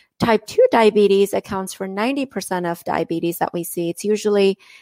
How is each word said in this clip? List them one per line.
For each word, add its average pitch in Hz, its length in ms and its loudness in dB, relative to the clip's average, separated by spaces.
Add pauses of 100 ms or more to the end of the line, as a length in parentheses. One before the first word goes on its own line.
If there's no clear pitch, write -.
(180)
Type 220 280 0
two - 240 4
diabetes 208 640 4
accounts 190 400 -6
for 190 120 -8
ninety 240 380 -4
percent 185 400 -6
of 170 200 -4
diabetes 165 520 -4
that - 160 -4
we 170 120 -6
see. 170 260 -6
It's - 120 -8
usually 202 540 2 (260)